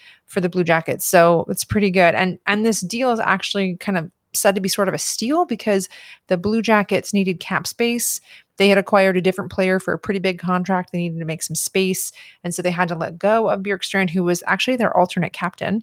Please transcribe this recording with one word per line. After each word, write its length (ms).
for 140
the 80
Blue 140
Jackets. 420
So 440
it's 160
pretty 260
good. 240
And, 320
and 180
this 180
deal 280
is 80
actually 600
kind 200
of 100
said 200
to 80
be 60
sort 200
of 60
a 40
steal 460
because 440
the 100
Blue 240
Jackets 500
needed 280
cap 260
space. 540
They 120
had 100
acquired 380
a 40
different 320
player 280
for 120
a 60
pretty 220
big 180
contract. 540
They 60
needed 200
to 80
make 160
some 140
space. 560
And 100
so 80
they 80
had 180
to 60
let 240
go 320
of 100
Bjorkstrand, 500
who 140
was 220
actually 300
their 200
alternate 380
captain. 480